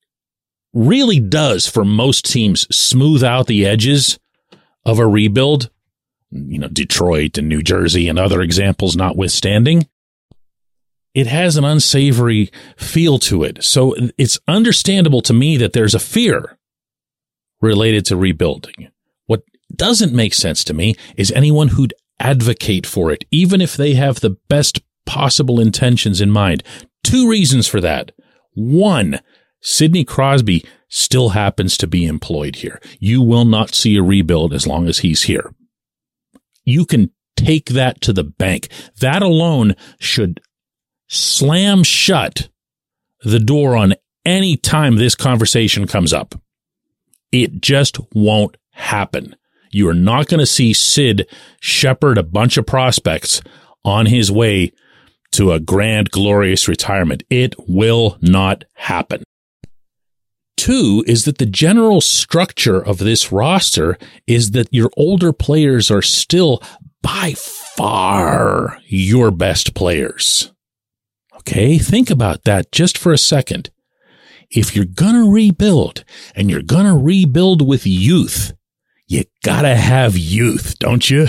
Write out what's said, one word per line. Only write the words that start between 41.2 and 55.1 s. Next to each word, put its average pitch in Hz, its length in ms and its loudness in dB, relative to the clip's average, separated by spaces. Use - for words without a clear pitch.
shut - 680 -2
the 113 160 2
door 135 360 0
on 98 200 2
any 185 320 0
time 147 380 0
this 117 200 0
conversation 113 720 0
comes 87 260 -2
up. 69 220 -6
It 120 300 -2
just 139 360 -2
won't 107 440 0
happen. - 640 -8
You 98 180 2
are 85 60 0
not 110 320 2
gonna 156 180 0
see 120 260 0
Sid 107 560 0
shepherd 131 600 0
a 87 40 0
bunch 104 340 0
of 117 100 -2
prospects 123 720 -2
on 107 220 0
his 110 260 2
way 101 400 0